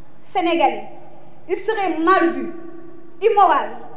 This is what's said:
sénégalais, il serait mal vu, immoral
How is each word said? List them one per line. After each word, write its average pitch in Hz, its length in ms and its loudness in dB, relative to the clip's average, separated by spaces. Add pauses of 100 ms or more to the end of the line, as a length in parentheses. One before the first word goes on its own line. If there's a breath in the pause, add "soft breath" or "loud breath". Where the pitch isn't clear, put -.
(220)
sénégalais, 330 680 0 (580)
il 349 80 -2
serait 381 440 -2
mal 339 320 4
vu, - 200 -6 (680)
immoral 339 560 4 (180)